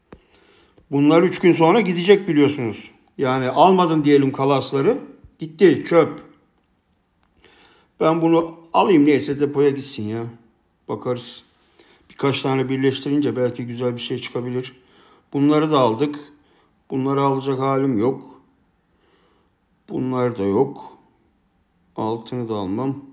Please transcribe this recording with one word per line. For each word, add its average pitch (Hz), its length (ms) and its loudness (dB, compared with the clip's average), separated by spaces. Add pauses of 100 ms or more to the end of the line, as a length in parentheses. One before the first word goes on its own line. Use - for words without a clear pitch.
(920)
Bunlar 147 320 4
üç 180 160 -2
gün 175 140 4
sonra 170 280 4
gidecek 180 460 2
biliyorsunuz. 135 640 0 (260)
Yani 131 320 -2
almadın 160 540 4
diyelim 139 280 4
kalasları. 139 680 0 (380)
Gitti, 160 480 2
çöp. - 400 0 (1700)
Ben 160 220 0
bunu 165 380 0 (140)
alayım, 170 320 4
neyse, 139 340 0
depoya 143 300 0
gitsin 135 340 -8
ya. 110 200 -8 (640)
Bakarız. 120 560 -8 (680)
Birkaç 139 320 -4
tane 131 280 -2
birleştirince 135 640 -2
belki 123 300 -4
güzel 120 280 -6
bir 120 80 -10
şey 131 160 -8
çıkabilir. 123 640 -10 (520)
Bunları 151 380 2
da 147 80 2
aldık. 127 400 0 (720)
Bunları 135 300 -2
alacak 135 380 -2
halim 135 400 0
yok. 135 420 -4 (1500)
Bunlar 127 480 -4
da 98 60 -4
yok. - 540 -4 (1000)
Altını 113 540 -6
da 110 60 -4
almam. 113 580 -6